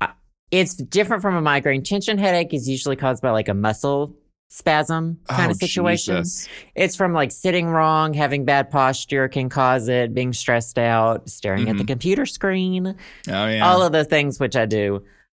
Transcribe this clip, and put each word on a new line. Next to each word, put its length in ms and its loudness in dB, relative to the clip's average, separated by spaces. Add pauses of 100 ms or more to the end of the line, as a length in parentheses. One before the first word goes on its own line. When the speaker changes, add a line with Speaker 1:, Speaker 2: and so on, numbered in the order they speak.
Speaker 1:
Uh, 60 -2 (440)
it's 240 2
different 480 -2
from 120 0
a 80 0
migraine. 400 2
Tension 360 -2
headache 360 2
is 140 -2
usually 280 -2
caused 260 -2
by, 80 2
like, 180 0
a 60 0
muscle 600 -2 (360)
spasm 680 0 (100)
kind 200 2
Speaker 2:
Oh, 20 0
Speaker 1:
of 60 -2
situation. 600 0
Speaker 2:
Jesus. 300 -6 (280)
Speaker 1:
It's 180 0
from, 180 0
like, 200 0
sitting 360 0
wrong, 460 2
having 300 0
bad 260 2
posture 580 0
can 200 -4
cause 400 2
it, 260 0
being 180 -2
stressed 460 -2
out, 500 2
staring 400 -2
at 80 -2
the 60 -2
Speaker 2:
Mm-hmm. 40 -4
Speaker 1:
computer 400 -2
screen, 600 -2 (420)
Speaker 2:
Oh, 180 -2
yeah. 220 2
Speaker 1:
all 140 6
of 100 4
the 120 4
things 340 0
which 160 -2
I 120 2
do. 360 0 (360)